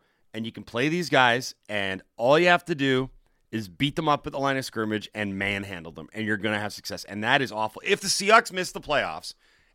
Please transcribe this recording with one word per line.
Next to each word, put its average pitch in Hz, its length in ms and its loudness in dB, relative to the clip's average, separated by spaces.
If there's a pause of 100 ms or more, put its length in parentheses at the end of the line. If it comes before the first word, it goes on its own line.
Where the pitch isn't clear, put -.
(320)
and 110 140 -6
you 113 60 -8
can 104 100 -14
play 120 260 -2
these 165 200 -2
guys, 127 480 4 (120)
and 98 340 -4 (140)
all 131 220 6
you 175 80 4
have 175 200 4
to 170 100 -4
do 135 340 0 (400)
is 110 180 -6
beat 131 280 -2
them 160 120 -2
up 143 200 2
at 143 40 -12
the 143 60 -6
line 135 180 0
of 131 80 -4
scrimmage 107 480 -4
and 101 240 -4
manhandle 98 540 -4
them, 80 220 -16
and 110 120 -6
you're 107 120 -2
gonna 104 240 -2
have 104 120 -6
success." - 300 -10
And 104 220 -8
that 135 180 4
is 117 80 -4
awful. 107 340 -4
If 202 160 0
the 196 60 -10
Seahawks 202 460 4
miss 185 180 -4
the - 100 -10
playoffs 98 540 -2 (400)